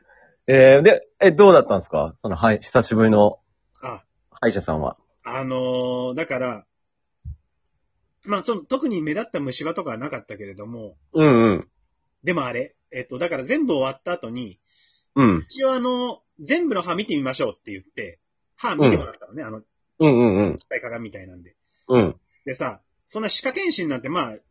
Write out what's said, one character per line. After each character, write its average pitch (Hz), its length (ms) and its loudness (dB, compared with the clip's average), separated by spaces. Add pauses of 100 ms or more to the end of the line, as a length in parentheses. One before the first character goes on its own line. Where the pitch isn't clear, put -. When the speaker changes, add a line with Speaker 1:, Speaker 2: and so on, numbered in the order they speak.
(480)
Speaker 1:
<laughs> - 0 -
え 135 320 8
ー、 - 20 2
で、 196 260 6 (120)
え、 190 120 6
ど 196 180 8
う 180 40 10
だ 143 80 10
っ - 60 0
た 104 80 0
ん 92 40 0
で 90 40 -12
す - 60 -20
か？ 78 320 -4
そ 110 80 -8
の、 92 60 -4
は 110 180 2
い、 - 60 -2
久 - 220 0
し 113 140 -2
ぶ 113 100 4
り 110 40 6
の 104 300 4 (420)
Speaker 2:
あ。 120 220 -14 (260)
Speaker 1:
歯 - 180 -4
医 110 60 0
者 98 80 -6
さ 82 120 -6
ん 78 80 -4
は。 65 160 -8 (260)
Speaker 2:
あ 127 200 -10
の 127 680 -6
ー、 - 20 -8
だ 160 100 -6
か 131 140 -6
ら、 120 260 -8 (1600)
ま 202 140 -6
あ、 - 40 -12
そ 233 120 -4
の、 170 60 -10
特 262 280 -6
に 185 120 -4
目 151 120 -6
立 220 140 -8
っ - 40 -20
た 170 80 -8
虫 139 240 -6
歯 160 100 -6
と 190 100 -8
か 135 80 -10
は 113 60 -10
な 135 120 -10
か 127 100 -10
っ - 60 -20
た 104 120 -18
け 101 80 -16
れ 98 100 -16
ど 104 100 -16
も。 113 320 -16 (160)
Speaker 1:
う 160 100 2
ん - 20 6
う 117 320 6
ん。 - 120 -10 (540)
Speaker 2:
で 175 100 -4
も 147 120 -4
あ 120 80 -8
れ、 127 220 -8 (160)
え 127 100 -12
っ - 60 -12
と、 127 120 -12
だ 170 100 -4
か 151 80 -8
ら 131 60 -8
全 277 220 -2
部 214 80 0
終 135 100 0
わ 135 80 -4
っ 135 120 -14
た 175 100 -8
後 117 160 -12
に、 117 300 -12 (560)
Speaker 1:
う 139 80 2
ん。 95 200 4
Speaker 2:
一 262 200 -8
応 262 100 0
あ 254 60 -4
の、 247 420 -6 (180)
全 311 280 -4
部 233 80 -2
の 180 60 -4
歯 170 140 -6
見 208 100 -6
て 170 100 -6
み 143 80 -4
ま 131 100 -6
し 143 100 -6
ょ 110 80 -4
う - 60 -14
っ - 40 -20
て 107 100 -18
言 95 100 -14
っ - 20 -20
て、 95 360 -18 (360)
歯 208 200 -8
見 147 140 4
て 98 80 2
も - 80 -6
ら - 60 -14
っ - 80 -18
た - 80 -20
の - 60 -20
ね、 147 100 -14
Speaker 1:
う - 20 -14
ん。 - 20 -14
Speaker 2:
あ 107 40 -14
の、 110 100 -16 (380)
Speaker 1:
う 156 80 4
ん 131 100 4
う - 0 - (240)
ん 98 80 0
う 76 40 -6
ん。 - 40 -10
Speaker 2:
機 - 100 -18
械 127 140 -10
鏡 117 220 -14
み 104 80 -16
た 95 100 -18
い 92 60 -20
な 90 80 -20
ん 87 80 -20
で。 - 120 -20 (320)
Speaker 1:
う 127 100 4
ん。 90 220 2 (260)
Speaker 2:
で 131 100 -10
さ、 120 260 -10 (240)
そ - 140 -12
ん 220 40 -8
な 208 60 -6
歯 - 140 -4
科 262 100 -6
検 370 180 -4
診 175 160 -4
な 131 120 -6
ん - 20 -20
て、 127 80 -12
ま 151 220 -6
あ、 107 60 -18 (140)